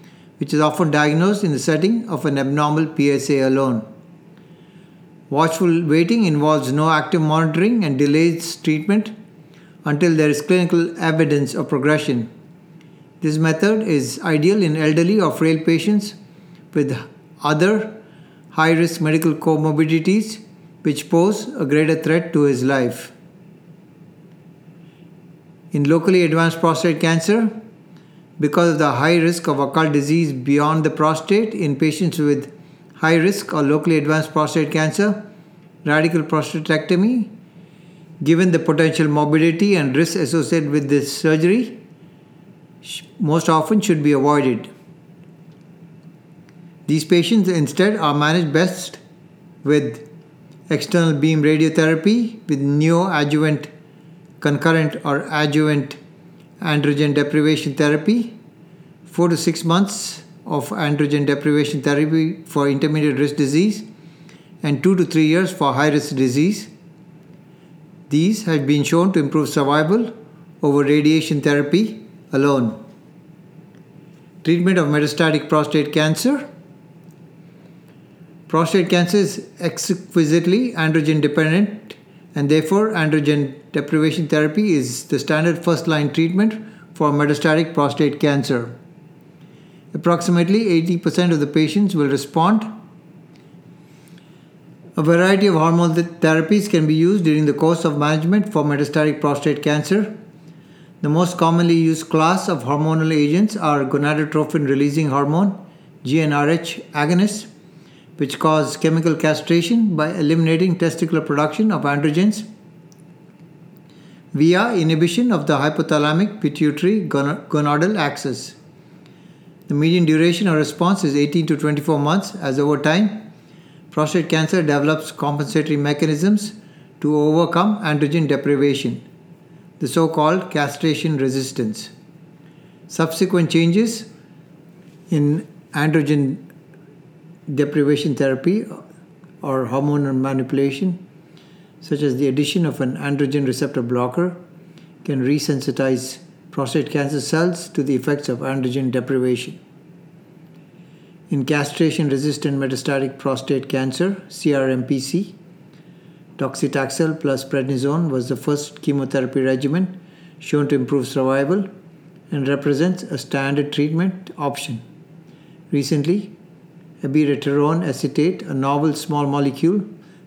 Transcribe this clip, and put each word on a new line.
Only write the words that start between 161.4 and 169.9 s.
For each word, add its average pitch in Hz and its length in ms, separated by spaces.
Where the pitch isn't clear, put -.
and 139 180
represents 143 540
a 151 160
standard 143 540
treatment 165 640
option. 127 440
Recently, 151 640
abiraterone 147 840
acetate, 151 560
a 175 120
novel 143 400
small 143 320
molecule 143 580